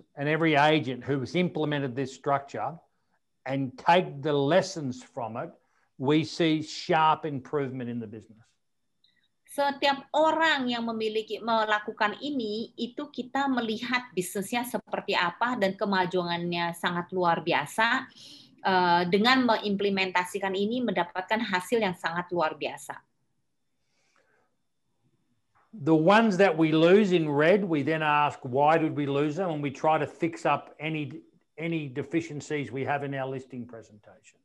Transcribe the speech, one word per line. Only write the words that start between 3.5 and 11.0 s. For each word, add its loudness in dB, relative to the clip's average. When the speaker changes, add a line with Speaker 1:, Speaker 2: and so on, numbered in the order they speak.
Speaker 1:
and -4
take 2
the -2
lessons 0
from -10
it, -8
we 2
see 0
sharp 0
improvement -6
in -6
the -8
business. -18
Speaker 2:
Setiap 0
orang 2
yang -4
memiliki, -4